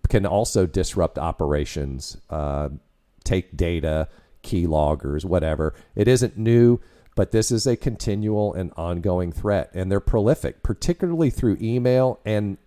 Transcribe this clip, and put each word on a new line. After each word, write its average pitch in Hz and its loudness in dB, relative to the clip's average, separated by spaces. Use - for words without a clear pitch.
can 98 2
also 98 2
disrupt 87 -2
operations, 73 -4
uh, 73 -4
take - -2
data, 78 -2
key 85 -2
loggers, 76 0
whatever. 78 -2
It 104 2
isn't 123 2
new, 117 6
but 98 0
this 110 2
is 117 0
a 120 2
continual 104 -2
and 90 -6
ongoing 87 -2
threat, 101 -2
and 92 -4
they're 101 2
prolific, 107 0
particularly 170 0
through 113 0
email 123 2
and 104 -2